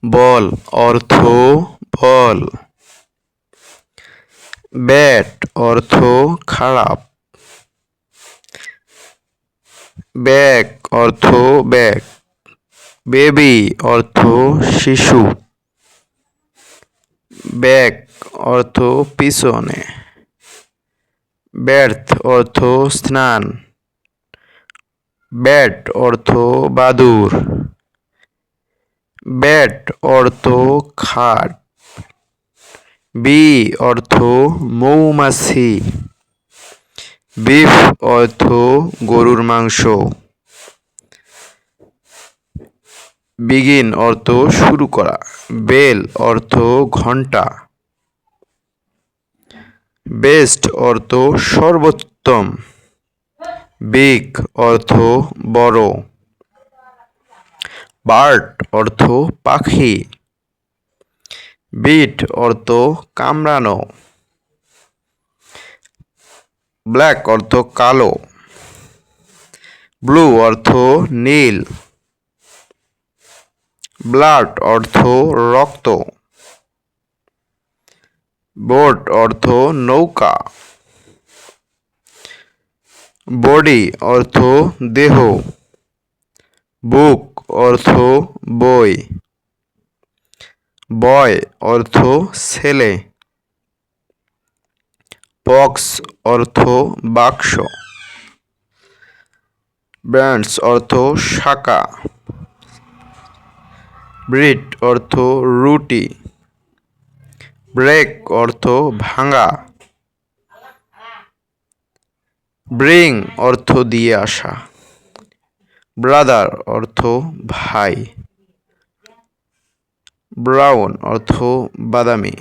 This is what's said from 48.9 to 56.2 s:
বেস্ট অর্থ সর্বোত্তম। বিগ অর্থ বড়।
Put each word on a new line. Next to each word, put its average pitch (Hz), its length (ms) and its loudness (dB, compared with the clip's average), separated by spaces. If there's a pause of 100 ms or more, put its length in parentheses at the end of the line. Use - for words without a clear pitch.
বেস্ট 135 600 2
অর্থ 120 440 -4 (220)
সর্বোত্তম। 147 1200 -2 (1200)
বিগ 127 760 0
অর্থ 117 380 0 (540)
বড়। 113 320 2 (2250)